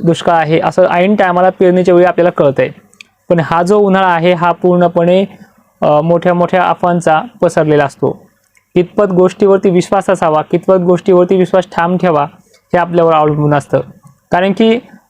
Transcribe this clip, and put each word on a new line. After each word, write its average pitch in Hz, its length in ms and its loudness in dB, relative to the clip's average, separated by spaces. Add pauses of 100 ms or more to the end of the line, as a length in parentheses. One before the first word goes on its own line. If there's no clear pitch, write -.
दुष्काळ 165 320 0
आहे, 160 240 0
असं 180 260 0
ऐन 185 280 0
टायमाला 185 360 0
पेरणीच्या 180 440 0
वेळी 175 120 4
आपल्याला 175 240 0
कळतंय. 139 380 0 (600)
पण 170 120 0
हा 165 220 -2
जो 202 160 0
उन्हाळा 190 300 2
आहे, 175 240 0
हा 170 200 0
पूर्णपणे, 175 720 0 (580)
अ, 151 180 2
मोठ्या 170 340 0
मोठ्या 175 280 0
अफवांचा 170 600 -2 (200)
पसरलेला 156 420 0
असतो. - 440 -6 (460)
कितपत 190 380 -2
गोष्टीवरती 190 580 0
विश्वास 185 400 -2
असावा, 160 320 -2
कितपत 180 320 -2
गोष्टीवरती 180 640 0
विश्वास 185 280 0 (120)
ठाम 175 200 -2
ठेवा, 170 280 -2 (480)
हे 175 60 0
आपल्यावर 170 360 0
अवलंबून 151 400 0
असतं. 139 260 -2 (520)
कारण 185 200 0
की 226 260 0 (320)